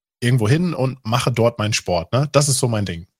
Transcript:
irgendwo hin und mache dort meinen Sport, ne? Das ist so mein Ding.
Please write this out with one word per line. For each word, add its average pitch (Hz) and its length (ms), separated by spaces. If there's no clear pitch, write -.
irgendwo 120 240
hin 165 260
und 127 320
mache 120 260
dort 117 260
meinen 104 160
Sport, 85 400
ne? 143 180
Das 143 160
ist 135 120
so 131 80
mein 107 180
Ding. 87 220